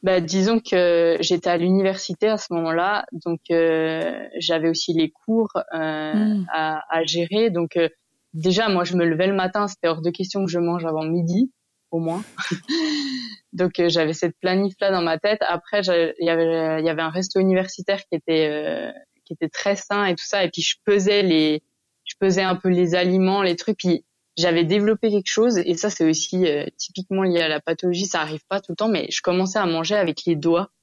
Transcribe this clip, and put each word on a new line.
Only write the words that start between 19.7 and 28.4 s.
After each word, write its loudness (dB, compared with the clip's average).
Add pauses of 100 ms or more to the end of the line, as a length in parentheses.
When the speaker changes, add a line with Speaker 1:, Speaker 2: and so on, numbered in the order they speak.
Speaker 1:
sain -4
et 0
tout -12
ça. -2
Et -2
puis, -8
je -2
pesais 2
les, 2 (420)
je -12
pesais 2
un 0
peu -2
les 2
aliments, 2
les 0
trucs. -4
Puis, 0 (320)
j'avais 2
développé 2
quelque 0
chose, 2
et 0
ça, -2
c'est 0
aussi, 0
euh, 0 (140)
typiquement -4
lié 2
à 0
la -2
pathologie, -2
ça -4
arrive -8